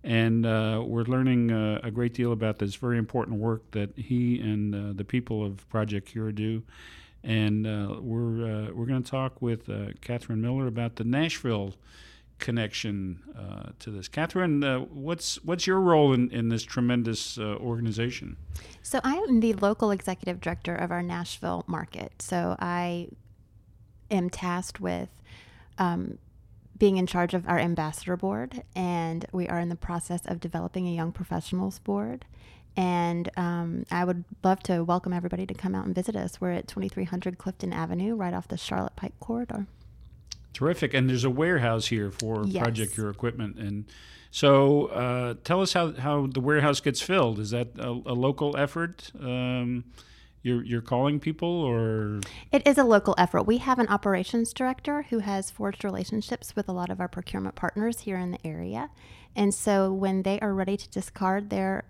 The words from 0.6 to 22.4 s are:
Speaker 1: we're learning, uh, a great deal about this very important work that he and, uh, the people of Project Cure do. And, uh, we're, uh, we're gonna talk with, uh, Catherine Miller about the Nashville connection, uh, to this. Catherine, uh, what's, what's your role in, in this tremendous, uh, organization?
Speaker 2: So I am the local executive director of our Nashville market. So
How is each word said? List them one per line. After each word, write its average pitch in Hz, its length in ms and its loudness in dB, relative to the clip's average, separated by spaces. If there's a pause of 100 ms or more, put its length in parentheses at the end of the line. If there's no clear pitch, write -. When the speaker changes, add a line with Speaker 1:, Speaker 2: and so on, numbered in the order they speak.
Speaker 1:
we're 117 180 -2
learning, 123 480 4
uh, 107 320 0
a 117 80 -4
great 120 220 0
deal 120 180 0
about 110 280 0
this 101 160 -2
very 120 220 0
important 113 420 0
work 113 320 -2
that 101 260 -2
he 120 420 2
and, 104 340 0
uh, 101 220 -4
the 101 80 -6
people 113 420 -2
of 98 220 -8
Project 104 400 -2
Cure 110 240 -4
do. 110 320 -2 (600)
And, 107 420 2
uh, 104 320 -4
we're, 113 720 -2
uh, - 20 -10
we're 117 140 -4
gonna 131 160 0
talk 131 400 -4
with, 117 280 -2
uh, 104 180 -4 (120)
Catherine 117 400 -4
Miller 127 280 0
about 117 280 -2
the 117 80 -6
Nashville 117 680 0 (640)
connection, 104 800 -4 (160)
uh, 98 360 -12 (100)
to - 100 -12
this. 98 200 -10
Catherine, 165 520 0
uh, 135 180 2
what's, 147 680 -6
what's 170 200 0
your 190 140 4
role 160 340 8
in, 123 180 4
in 117 180 0
this 113 140 0
tremendous, 120 720 0
uh, 107 180 -4
organization? 117 800 -2 (480)
Speaker 2:
So - 220 0
I 269 100 2
am 330 240 4
the 220 140 4
local 208 360 2
executive 185 520 -2
director 175 340 -4
of 175 160 -2
our 175 100 -2
Nashville 175 640 -4
market. - 560 -8
So 175 380 -2